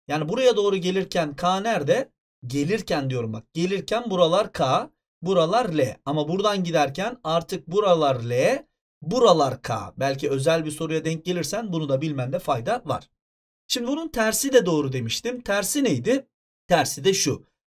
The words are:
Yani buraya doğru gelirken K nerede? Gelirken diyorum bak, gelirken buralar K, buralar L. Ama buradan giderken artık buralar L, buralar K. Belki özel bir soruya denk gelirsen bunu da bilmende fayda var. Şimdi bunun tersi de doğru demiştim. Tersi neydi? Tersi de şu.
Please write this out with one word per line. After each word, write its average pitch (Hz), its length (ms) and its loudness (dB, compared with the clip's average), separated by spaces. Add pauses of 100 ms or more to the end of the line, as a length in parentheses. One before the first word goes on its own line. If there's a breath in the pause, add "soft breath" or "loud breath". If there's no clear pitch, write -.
Yani 151 220 -4
buraya 240 260 4
doğru 202 220 2
gelirken 185 580 -2
K 185 240 0
nerede? 202 520 0 (360)
Gelirken 143 640 -2
diyorum 117 240 -4
bak, - 200 -14
gelirken 196 560 -2
buralar 180 440 4
K, 180 360 0 (320)
buralar 185 560 2
L. 127 280 0
Ama 147 220 -2
buradan 196 360 0
giderken 165 600 0
artık 165 440 -4
buralar 160 640 2
L, 175 340 2 (380)
buralar 160 600 4
K. 101 360 -8
Belki 139 320 -2
özel 156 360 2
bir 151 60 -6
soruya 156 340 -4
denk 160 200 -6
gelirsen 180 480 -4
bunu 156 160 -2
da 135 120 0
bilmende 143 380 -4
fayda 147 460 -2
var. 127 240 -6 (580)
Şimdi 240 200 -4
bunun 311 200 -2
tersi 226 460 0
de 233 120 6
doğru 151 280 0
demiştim. 131 480 -6
Tersi 202 420 -2
neydi? 214 440 0 (400)
Tersi 143 360 2
de 190 100 4
şu. 143 380 -2 (240)